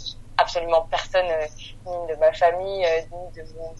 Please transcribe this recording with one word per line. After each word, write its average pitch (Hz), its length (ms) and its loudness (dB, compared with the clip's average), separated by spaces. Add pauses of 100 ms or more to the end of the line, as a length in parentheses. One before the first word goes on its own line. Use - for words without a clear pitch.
(380)
absolument 170 520 4
personne, 180 380 0
euh, 160 180 0 (400)
ni 175 280 -4
de 143 60 -6
ma 156 120 8
famille, 185 540 2
euh, 165 140 4 (120)
ni 175 300 -12
de 156 60 -14 (100)
mon 165 220 -10